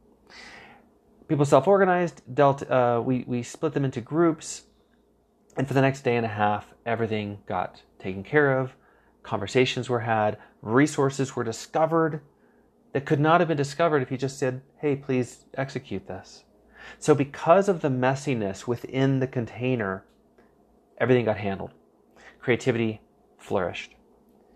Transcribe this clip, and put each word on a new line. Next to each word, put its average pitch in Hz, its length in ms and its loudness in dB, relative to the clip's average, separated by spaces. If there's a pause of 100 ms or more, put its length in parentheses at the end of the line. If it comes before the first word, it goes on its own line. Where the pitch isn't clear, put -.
(1300)
People 147 180 2
self-organized, 180 760 4 (140)
dealt, 139 340 4
uh, 120 340 2
we, 127 220 -2
we 123 160 -4
split 151 320 -6
them 143 120 0
into 127 160 -4
groups, 160 640 -2 (920)
and 135 100 -4
for 135 60 -6
the 135 80 4
next 135 200 2
day 120 160 0
and 117 80 0
a 110 40 -6
half, 104 420 -2 (140)
everything 107 640 -4
got - 340 -6 (160)
taken 98 240 -8
care 139 380 2
of, 131 160 -6 (480)
conversations 117 640 0
were 120 100 0
had, 110 380 0 (240)
resources 139 760 0
were 120 80 -4
discovered 156 800 -2 (720)
that 139 140 -4
could 151 140 0
not 160 200 4
have 175 80 2
been 160 80 -2
discovered 151 460 0
if 123 100 -6
you 131 60 -4
just 135 220 -6
said, 131 220 -2 (160)
"Hey, 147 180 -2
please 131 580 -4
execute 127 540 -8
this." - 360 -16 (540)
So - 160 4
because 165 560 4
of 170 120 -2
the 151 80 0
messiness 127 760 -2
within 131 540 0
the 131 80 0
container, 113 760 -4 (960)
everything 123 280 2
got 107 120 0
handled. 98 360 -8 (640)
Creativity 113 640 0 (360)
flourished. - 580 -6 (600)